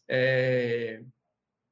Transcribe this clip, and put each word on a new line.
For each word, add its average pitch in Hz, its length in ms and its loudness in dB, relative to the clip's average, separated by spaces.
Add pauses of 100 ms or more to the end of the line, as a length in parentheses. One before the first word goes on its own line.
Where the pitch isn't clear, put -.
é, 127 960 0 (680)